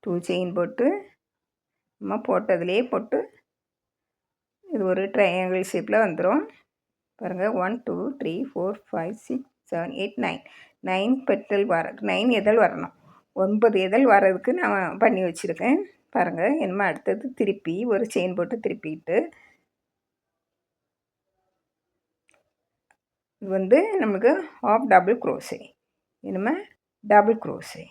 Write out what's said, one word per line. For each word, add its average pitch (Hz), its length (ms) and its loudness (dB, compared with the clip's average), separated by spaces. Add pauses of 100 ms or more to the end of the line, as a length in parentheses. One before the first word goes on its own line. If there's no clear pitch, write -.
டூ 180 100 -4 (140)
செயின் 180 300 -4
போட்டு 175 300 -2 (1120)
நம்ம 202 160 -4 (100)
போட்டதுலேயே 185 640 0
போட்டு 240 260 -4 (1600)
இது 214 180 -2
ஒரு 190 120 0 (120)
ட்ரையாங்கிள் 185 560 0
ஷேப்பில் 202 340 0
வந்துரும். 185 380 0 (760)
பாருங்க, 185 260 -4 (180)
ஒன், 202 120 -2 (120)
டூ, 175 100 -4 (220)
த்ரீ, 160 140 -4 (160)
ஃபோர், 190 280 -4 (120)
ஃபைவ், 175 260 -6 (100)
சிக்ஸ், 254 240 -8 (200)
செவன், 170 340 -6
எயிட், 202 220 -8
நைன். 165 180 -6 (460)
நைன் 202 260 0 (120)
பெட்டல் - 460 0
வர, 165 200 -2 (180)
நைன் 208 280 2
இதழ் 214 260 4
வரணும். 170 280 -4 (420)
ஒன்பது 208 500 2
இதழ் 220 260 4
வர்றதுக்கு 196 480 4
நான் 196 420 0
பண்ணி 220 240 4
வச்சிருக்கேன். 185 560 0 (340)
பாருங்க, 175 280 0 (200)
இனிமே 196 280 -2
அடுத்தது 196 340 -4 (140)
திருப்பி 190 360 -2 (180)
ஒரு 220 200 0
செயின் 185 240 -2
போட்டு 175 280 -4
திருப்பிட்டு 156 520 -4 (4000)
இது 196 140 -10
வந்து 196 240 6 (220)
நம்மளுக்கு 220 300 2 (300)
ஹாஃப் 233 300 2
டபுள் 190 320 6
குரோஷே. - 340 -6 (680)
இனிமே 196 300 -4 (500)
டபுள் 208 400 6
குரோஷே. - 480 -10